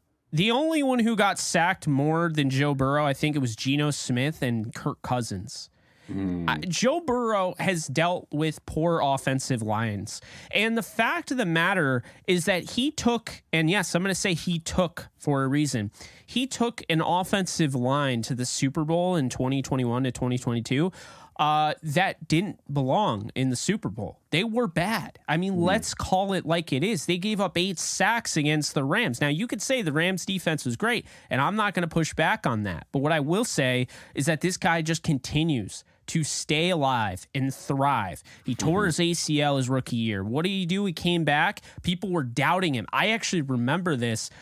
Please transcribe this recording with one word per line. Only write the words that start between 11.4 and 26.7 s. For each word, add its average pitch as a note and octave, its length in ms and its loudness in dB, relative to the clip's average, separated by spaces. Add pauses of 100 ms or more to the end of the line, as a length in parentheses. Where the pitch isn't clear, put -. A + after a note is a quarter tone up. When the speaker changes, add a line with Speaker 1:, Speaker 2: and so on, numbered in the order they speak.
Speaker 1:
matter E3 580 2 (240)
is F3+ 180 2
that F#3+ 260 0
he C4 200 0
took, - 520 0 (100)
and D#3+ 160 4
yes, G3 260 2
I'm F3 60 2
gonna F#3+ 140 0
say G3 180 0
he E3+ 260 -2
took - 480 -2 (100)
for C#3 260 0
a C3+ 40 0
reason, C3 440 0 (340)
he B3+ 220 -4
took A#3 420 -2
an D#3+ 100 2
offensive F3 760 0
line B2+ 480 0
to C#3 120 -4
the B2 100 -2
Super - 380 0
Bowl F3 320 0
in C3 140 0
twenty C3+ 320 0
twenty-one B2+ 420 0
to B2+ 80 0
twenty B2 280 -2
twenty-two, B2+ 520 0 (460)
uh, D3+ 460 2
that D#3+ 440 0
didn't F3+ 320 0 (140)
belong C3+ 640 0
in C3 160 2
the A#2+ 40 0
Super G3 340 -2
Bowl. G#2 300 -10 (120)
They E3+ 120 2
were A#3 240 0
bad. F3 600 -2
I D3+ 100 2
mean, F#3+ 160 0
Speaker 2:
Hmm. F3 80 2
Speaker 1:
let's F#3+ 320 0
call G3 400 0
it F3+ 100 -2
like E3 300 -2